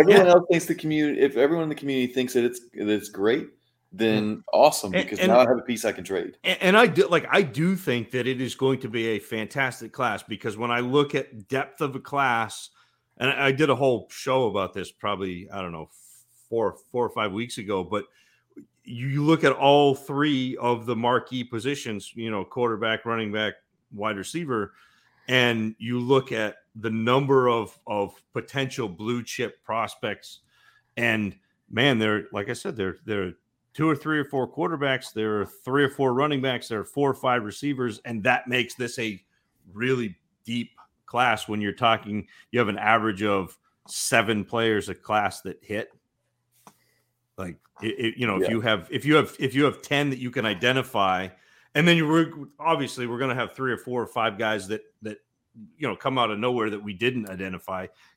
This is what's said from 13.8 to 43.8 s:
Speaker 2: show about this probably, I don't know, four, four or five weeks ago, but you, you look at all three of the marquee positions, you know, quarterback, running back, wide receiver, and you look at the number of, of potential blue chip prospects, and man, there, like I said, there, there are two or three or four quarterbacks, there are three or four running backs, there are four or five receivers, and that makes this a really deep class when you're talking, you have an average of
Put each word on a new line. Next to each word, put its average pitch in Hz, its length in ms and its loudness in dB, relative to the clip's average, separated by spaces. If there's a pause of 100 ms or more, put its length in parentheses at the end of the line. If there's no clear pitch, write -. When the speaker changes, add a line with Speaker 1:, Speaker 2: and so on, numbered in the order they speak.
Speaker 2:
show 131 360 0
about 95 260 -2
this 92 180 -8
probably, 95 580 -6
I 98 120 -10
don't 90 100 -6
know, 80 180 -12 (600)
four, 110 280 0 (140)
four 123 120 0
or 110 60 0
five 107 220 -2
weeks 117 260 -6
ago, 98 260 -2
but 101 220 -4 (800)
you, 123 240 -8
you 143 160 0
look 160 200 4
at 139 100 8
all 143 420 6
three 139 600 -2
of 120 280 0
the 120 100 -2
marquee 120 480 0
positions, 117 720 -6
you 113 140 -8
know, 101 160 -4
quarterback, 113 600 -2
running 113 260 -2
back, 107 240 -2 (360)
wide 107 260 -4
receiver, 117 560 -6 (540)
and 117 520 2
you 120 200 -4
look 131 320 2
at 110 260 -4 (180)
the 110 140 -6
number 127 600 4
of, 113 280 -2 (100)
of 101 260 -2 (200)
potential 127 540 -6
blue 107 360 -6
chip - 400 -8
prospects, 110 760 -6 (580)
and 110 380 0 (360)
man, 123 280 2
there, 107 320 0
like 101 180 -6
I 123 40 -4
said, 185 220 -8
there, 95 300 -4
there 104 180 -2
are 92 80 -6 (440)
two 156 120 0
or 156 80 2
three 151 220 -4
or 143 80 -2
four 131 260 -4
quarterbacks, 143 640 -4
there 107 280 -2
are 95 40 -2
three 135 380 0
or 135 60 4
four 135 260 0
running 143 260 0
backs, 127 260 -4
there 110 120 -4
are 95 40 -6
four 139 280 0
or - 20 0
five 123 300 0
receivers, 123 640 -6
and 113 180 -6
that 123 240 2
makes 123 260 0
this 123 240 -6
a 110 260 -6 (480)
really 117 460 -2 (280)
deep 117 260 -6 (340)
class 120 420 0
when 104 140 -4
you're 101 120 -2
talking, 107 540 0 (240)
you 117 80 -2
have 117 80 4
an 98 120 -4
average 107 420 2
of 98 340 0 (320)